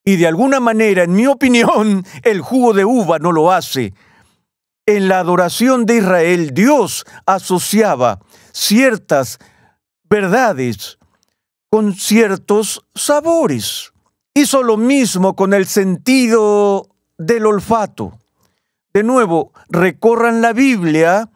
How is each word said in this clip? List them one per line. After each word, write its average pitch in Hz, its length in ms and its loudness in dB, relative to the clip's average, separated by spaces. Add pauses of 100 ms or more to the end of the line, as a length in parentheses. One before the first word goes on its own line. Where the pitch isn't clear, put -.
Y 196 140 2
de 165 100 2
alguna 262 320 0
manera, 220 440 0
en 175 100 0
mi 220 140 2
opinión, 240 800 0 (180)
el 202 180 0
jugo 240 320 0
de 196 120 2
uva 196 340 0
no 170 120 0
lo 160 200 2
hace. 135 420 -4 (920)
En 202 220 2
la 185 120 2
adoración 185 640 0
de 233 100 2
Israel, 175 580 0
Dios 220 520 0 (200)
asociaba 180 920 0 (320)
ciertas 202 880 -2 (680)
verdades 190 880 -2 (720)
con 214 240 0
ciertos 208 1000 -2
sabores. 294 1000 -4 (420)
Hizo 269 260 2
lo 233 160 0
mismo 214 580 0
con 196 180 0
el 196 120 2
sentido 208 1200 0 (280)
del 214 280 -2
olfato. 202 760 -4 (760)
De 202 100 2
nuevo, 220 480 0 (180)
recorran 226 720 0
la 233 120 2
Biblia 196 840 0